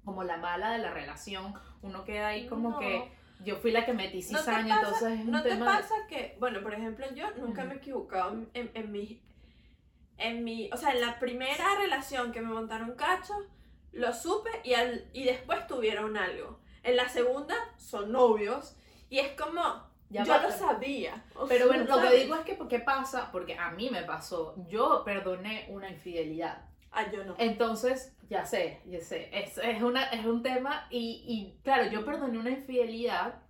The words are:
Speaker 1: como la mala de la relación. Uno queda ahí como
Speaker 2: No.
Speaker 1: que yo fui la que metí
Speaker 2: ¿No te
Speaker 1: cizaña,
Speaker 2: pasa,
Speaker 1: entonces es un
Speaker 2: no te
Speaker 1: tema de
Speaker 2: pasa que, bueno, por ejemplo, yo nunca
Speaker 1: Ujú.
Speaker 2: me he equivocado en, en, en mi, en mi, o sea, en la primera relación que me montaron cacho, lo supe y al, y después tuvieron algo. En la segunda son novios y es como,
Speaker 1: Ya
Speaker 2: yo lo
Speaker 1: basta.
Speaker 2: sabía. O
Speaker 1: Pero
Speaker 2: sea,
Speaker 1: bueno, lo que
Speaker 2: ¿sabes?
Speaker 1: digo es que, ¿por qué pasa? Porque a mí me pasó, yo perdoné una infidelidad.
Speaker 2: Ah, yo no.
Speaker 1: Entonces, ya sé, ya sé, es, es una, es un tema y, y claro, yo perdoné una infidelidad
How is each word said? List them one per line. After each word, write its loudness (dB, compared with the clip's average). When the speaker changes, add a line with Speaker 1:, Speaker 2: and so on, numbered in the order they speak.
Speaker 1:
como -6
la -2
mala -2
de 0
la -4
relación. -8
Uno -10
queda -2
ahí -4
como -2
Speaker 2:
No. -4
Speaker 1:
que -2
yo -2
fui 0
la 4
que 0
metí -4
Speaker 2:
¿No -2
te 0
Speaker 1:
cizaña, 2
Speaker 2:
pasa, 4
Speaker 1:
entonces 0
es -4
un 2
Speaker 2:
no 4
te 4
Speaker 1:
tema 2
de 2
Speaker 2:
pasa -2
que, -8
bueno, 0
por -6
ejemplo, -6
yo -6
nunca -6
Speaker 1:
Ujú. -4
Speaker 2:
me -8
he -12
equivocado -4
en, -8
en, -6
en -8
mi, -8
en -4
mi, -4
o -6
sea, 2
en 2
la 0
primera -2
relación 0
que -6
me -4
montaron -4
cacho, 0
lo 0
supe -2
y 2
al, 0
y -6
después 0
tuvieron -2
algo. -6
En 4
la 4
segunda 0
son -6
novios 4
y 2
es 0
como, -2
Speaker 1:
Ya -2
Speaker 2:
yo 6
lo 8
Speaker 1:
basta. -2
Speaker 2:
sabía. -4
O -4
Speaker 1:
Pero 6
Speaker 2:
sea, 10
Speaker 1:
bueno, 4
lo 4
que 6
Speaker 2:
¿sabes? 12
Speaker 1:
digo 0
es -2
que, -6
¿por -8
qué 0
pasa? 0
Porque -6
a -4
mí -4
me -2
pasó, -6
yo 4
perdoné -4
una -10
infidelidad. -6
Speaker 2:
Ah, -2
yo -6
no. -10
Speaker 1:
Entonces, 0
ya 0
sé, -2
ya -8
sé, -8
es, -6
es 0
una, 2
es -4
un 2
tema 0
y, -4
y -6
claro, 6
yo -2
perdoné -2
una -2
infidelidad 0